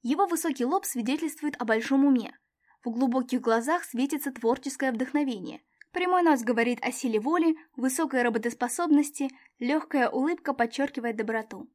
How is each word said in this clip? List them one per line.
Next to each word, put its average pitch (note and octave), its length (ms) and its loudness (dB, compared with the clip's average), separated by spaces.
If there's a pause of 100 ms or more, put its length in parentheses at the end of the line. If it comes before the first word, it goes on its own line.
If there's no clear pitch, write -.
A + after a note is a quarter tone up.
Его D#4 240 2
высокий E4 400 -2
лоб F#4 200 0
свидетельствует C#4+ 760 -4
о A#3+ 40 -4
большом A3+ 400 2
уме, B3+ 320 2 (460)
в B3 60 -4
глубоких B3+ 520 0
глазах A#3 420 0
светится C#4 480 -2
творческое C4 600 -2
вдохновение, A#3 720 -4 (300)
прямой F4+ 320 2
нос D4 180 4
говорит A#3 400 0
о B3+ 100 -4
силе A3 280 -2
воли, D#4+ 380 2 (180)
высокой B3+ 480 0
работоспособности, C4 1040 0 (300)
лёгкая C4+ 500 0
улыбка C#4+ 440 -2
подчёркивает A#3 640 -2
доброту. A3 580 -6